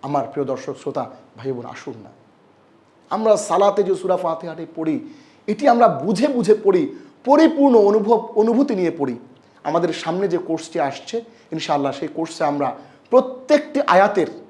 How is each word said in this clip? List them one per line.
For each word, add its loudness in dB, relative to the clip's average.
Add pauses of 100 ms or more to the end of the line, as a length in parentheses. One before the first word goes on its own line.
আমার -4
প্রিয় -6
দর্শক -8
শ্রোতা -8 (280)
ভাই -8
বোন, -10
আসুন -16 (100)
না, -20 (1000)
আমরা 2
সালাতে 2
যে 0
সূরা -2
ফাতিহাটি -6 (100)
পড়ি, -6 (340)
এটি 0
আমরা 6
বুঝে 0
বুঝে 2
পড়ি, 2 (300)
পরিপূর্ণ 6
অনুভব, 4
অনুভূতি 2
নিয়ে 0
পড়ি। -4 (440)
আমাদের 0
সামনে -4
যে -2
কোর্সটি -6
আসছে, -6 (300)
ইনশাআল্লাহ, -4
সেই -8
কোর্সে -6
আমরা -2 (340)
প্রত্যেকটি 0
আয়াতের 4 (220)